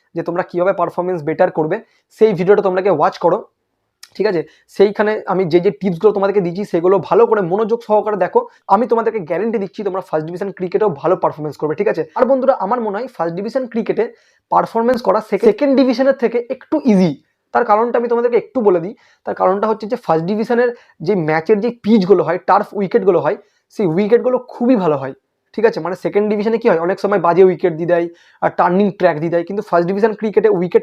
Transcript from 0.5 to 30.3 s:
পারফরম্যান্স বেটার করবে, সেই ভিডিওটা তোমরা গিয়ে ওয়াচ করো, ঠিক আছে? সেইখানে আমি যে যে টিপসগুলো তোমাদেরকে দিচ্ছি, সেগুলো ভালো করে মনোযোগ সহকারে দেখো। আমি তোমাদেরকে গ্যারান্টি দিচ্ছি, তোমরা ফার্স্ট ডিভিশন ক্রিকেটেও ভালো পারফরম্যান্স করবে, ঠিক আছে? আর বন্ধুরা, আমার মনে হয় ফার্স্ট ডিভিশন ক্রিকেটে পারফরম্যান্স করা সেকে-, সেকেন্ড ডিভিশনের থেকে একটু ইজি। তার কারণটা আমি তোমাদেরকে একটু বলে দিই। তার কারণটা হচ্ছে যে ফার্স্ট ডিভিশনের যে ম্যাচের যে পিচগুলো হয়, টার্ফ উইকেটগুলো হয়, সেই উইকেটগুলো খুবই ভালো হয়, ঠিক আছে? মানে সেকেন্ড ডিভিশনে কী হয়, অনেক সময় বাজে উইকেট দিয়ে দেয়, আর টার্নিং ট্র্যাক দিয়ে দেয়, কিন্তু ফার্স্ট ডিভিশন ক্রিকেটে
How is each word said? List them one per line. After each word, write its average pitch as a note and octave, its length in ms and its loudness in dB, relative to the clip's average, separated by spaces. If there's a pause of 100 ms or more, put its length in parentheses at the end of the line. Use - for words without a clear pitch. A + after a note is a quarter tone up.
পারফরম্যান্স F3 500 -4
বেটার D#3+ 280 0
করবে, E3 300 -4 (300)
সেই A3 220 4
ভিডিওটা F#3 300 2
তোমরা F#3 180 0
গিয়ে F#3 140 2
ওয়াচ E3 240 0
করো, F3+ 300 0 (640)
ঠিক F#3+ 120 -2
আছে? F3+ 160 -2 (260)
সেইখানে G#3 580 2
আমি F#3+ 180 0
যে E3+ 160 4
যে F#3 100 0
টিপসগুলো F#3 420 0
তোমাদেরকে G3 280 0
দিচ্ছি, F3 240 -4
সেগুলো F#3 340 0
ভালো F#3+ 280 -2
করে A3 140 0
মনোযোগ G3+ 420 -2
সহকারে G#3 340 -2
দেখো। G3 320 -2 (180)
আমি G#3+ 200 2
তোমাদেরকে A3+ 320 -2
গ্যারান্টি F#3+ 400 -4
দিচ্ছি, G3 260 -8
তোমরা F#3 160 -6
ফার্স্ট D#3+ 260 -6
ডিভিশন F3+ 260 -8
ক্রিকেটেও F#3 360 -2
ভালো E3 280 -2
পারফরম্যান্স D3+ 400 -4
করবে, D#3 180 -4
ঠিক G3+ 140 -2
আছে? F3 160 -2 (100)
আর A#3+ 100 2
বন্ধুরা, B3 360 2
আমার G#3+ 200 -2
মনে G#3 180 -6
হয় B3+ 100 -8
ফার্স্ট E3+ 280 -6
ডিভিশন A#3 300 -6
ক্রিকেটে A3+ 460 -4 (380)
পারফরম্যান্স A3+ 520 0
করা G#3+ 180 0
সেকে-, G#3+ 260 0
সেকেন্ড C4 300 2
ডিভিশনের C4 360 2
থেকে A#3+ 380 -2
একটু C#4+ 340 -6
ইজি। F#3 380 2 (300)
তার - 120 2
কারণটা A#3 340 2
আমি A#3 100 -2
তোমাদেরকে A#3+ 280 0
একটু - 240 -2
বলে G3 200 4
দিই। F#3 140 -10 (300)
তার G3+ 100 -8
কারণটা F#3+ 320 0
হচ্ছে G#3+ 200 -4
যে A3+ 100 -6
ফার্স্ট E3 300 -2
ডিভিশনের A#3 480 0 (260)
যে E3+ 140 -2
ম্যাচের E3+ 460 0
যে A#3 100 -2 (120)
পিচগুলো G3 400 4
হয়, E3 240 -2
টার্ফ G3+ 260 2
উইকেটগুলো F#3 480 2
হয়, D#3 160 -2 (340)
সেই G#3+ 160 -2
উইকেটগুলো G#3+ 520 2
খুবই B3 380 0
ভালো E3+ 200 0
হয়, C3+ 180 -8 (380)
ঠিক G#3 120 -2
আছে? A3+ 160 2
মানে F3 160 -6
সেকেন্ড G3+ 340 -2
ডিভিশনে A3 280 -2
কী A#3 100 0
হয়, F3 100 2
অনেক F3 220 -2
সময় G3+ 180 0
বাজে E3+ 260 4
উইকেট F3+ 320 2
দিয়ে E3 100 -6
দেয়, E3+ 220 0 (320)
আর F3 100 0
টার্নিং F#3 400 2
ট্র্যাক F3 280 0
দিয়ে E3 120 -2
দেয়, E3+ 140 -2
কিন্তু G3+ 180 -8
ফার্স্ট F3 260 0
ডিভিশন G3+ 260 0
ক্রিকেটে A3 340 0